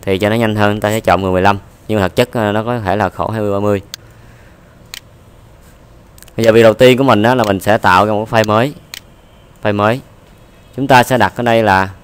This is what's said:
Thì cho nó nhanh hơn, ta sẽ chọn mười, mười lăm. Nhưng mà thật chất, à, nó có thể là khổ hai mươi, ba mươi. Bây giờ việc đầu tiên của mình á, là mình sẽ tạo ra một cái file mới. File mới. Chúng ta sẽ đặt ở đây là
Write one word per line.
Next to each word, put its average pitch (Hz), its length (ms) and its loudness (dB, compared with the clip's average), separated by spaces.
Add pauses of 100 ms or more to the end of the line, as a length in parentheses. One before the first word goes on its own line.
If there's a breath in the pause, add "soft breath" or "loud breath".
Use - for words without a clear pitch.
Thì 95 160 -4
cho 104 120 -2
nó 110 60 -2
nhanh 110 200 -2
hơn, 104 240 -2
ta 104 100 -2
sẽ 110 100 -4
chọn 92 220 0
mười, 95 100 -2
mười 92 100 0
lăm. 101 180 0 (280)
Nhưng 110 120 -2
mà 92 80 0
thật 90 80 -10
chất, 123 180 -2
à, 107 180 -4
nó 107 120 -4
có 120 160 -6
thể 98 160 -4
là 101 140 -2
khổ - 200 -8
hai 110 120 -6
mươi, 104 100 -4
ba 98 80 -4
mươi. 101 220 -2 (2500 soft breath)
Bây 113 80 -2
giờ 113 60 6
việc 113 120 6
đầu 110 100 6
tiên 127 240 4
của 135 60 0
mình 110 200 2
á, 123 120 2
là 120 80 0
mình 98 160 -2
sẽ 107 180 0
tạo 95 280 2
ra 107 60 -2
một 107 200 -4
cái 113 120 2
file 107 40 -4
mới. 117 260 0 (920)
File 104 120 -4
mới. 107 240 0 (760)
Chúng 135 120 -6
ta 127 160 6
sẽ 131 140 -2
đặt 98 180 0
ở 120 80 -6
đây 117 200 2
là 95 260 0 (140)